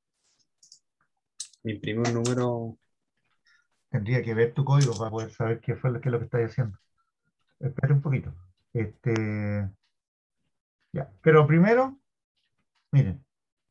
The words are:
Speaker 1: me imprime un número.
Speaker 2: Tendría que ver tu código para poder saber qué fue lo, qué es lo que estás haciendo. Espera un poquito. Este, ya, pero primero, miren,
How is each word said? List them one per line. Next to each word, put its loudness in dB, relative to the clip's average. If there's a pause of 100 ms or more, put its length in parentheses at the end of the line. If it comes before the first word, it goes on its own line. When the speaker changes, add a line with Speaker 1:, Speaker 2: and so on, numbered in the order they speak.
(1600)
Speaker 1:
me -6
imprime -4
un -2
número. -4 (1120)
Speaker 2:
Tendría -2
que -4
ver 2
tu 0
código 4
para -6
poder -6
saber -4
qué -6
fue -4
lo, -6
qué -4
es 0
lo -2
que -6
estás -2
haciendo. -6 (800)
Espera -2
un 2
poquito. -4 (400)
Este, -4 (1200)
ya, -8
pero 8
primero, 4 (960)
miren, 2 (440)